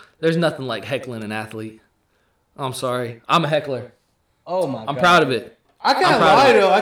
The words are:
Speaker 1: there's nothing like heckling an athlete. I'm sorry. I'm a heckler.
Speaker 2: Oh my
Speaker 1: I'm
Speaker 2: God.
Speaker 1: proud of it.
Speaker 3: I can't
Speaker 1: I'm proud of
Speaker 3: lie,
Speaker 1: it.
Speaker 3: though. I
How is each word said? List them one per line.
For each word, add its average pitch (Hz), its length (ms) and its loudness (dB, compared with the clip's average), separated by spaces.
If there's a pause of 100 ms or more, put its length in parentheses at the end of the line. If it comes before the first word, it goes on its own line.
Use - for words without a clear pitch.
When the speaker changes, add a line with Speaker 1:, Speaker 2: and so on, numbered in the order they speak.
(200)
Speaker 1:
there's 160 160 0
nothing 156 300 -2
like 110 180 -8
heckling 117 400 -8
an 104 80 -8
athlete. 110 480 -10 (800)
I'm 131 160 -8
sorry. 123 540 -6
I'm 160 160 2
a 147 40 -4
heckler. 143 440 -4 (540)
Speaker 2:
Oh 180 200 -2
my 127 140 -8
Speaker 1:
I'm 110 140 -14
Speaker 2:
God. 135 40 -6
Speaker 1:
proud 175 240 4
of 139 80 0
it. 110 280 -6 (260)
Speaker 3:
I 240 100 2
can't 269 120 2
Speaker 1:
I'm 285 120 2
proud 165 140 4
of 160 120 6
Speaker 3:
lie, 269 60 6
Speaker 1:
it. 220 100 4
Speaker 3:
though. 196 100 4
I 196 100 4